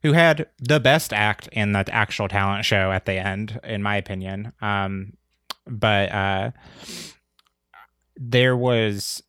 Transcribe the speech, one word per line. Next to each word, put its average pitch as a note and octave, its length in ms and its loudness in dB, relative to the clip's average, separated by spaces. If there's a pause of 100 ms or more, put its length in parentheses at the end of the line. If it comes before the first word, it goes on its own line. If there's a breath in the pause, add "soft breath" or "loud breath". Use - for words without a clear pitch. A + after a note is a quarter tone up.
who D3 100 4
had E3 340 4 (120)
the C#3+ 200 2
best C3 320 4
act G#2 400 0
in G#2 220 0
the G2 100 2 (100)
actual G#2 360 0
talent G2+ 340 0
show F#2+ 300 2
at F#2+ 120 -2
the G2 80 -2
end, G2+ 520 -4
in G2+ 180 -6
my G2+ 140 0
opinion. G2 640 -8
Um, G2 520 -4 (540)
but, G#2 460 2
uh, G2 380 -2 (1600 loud breath)
there B2+ 400 2
was A2+ 720 0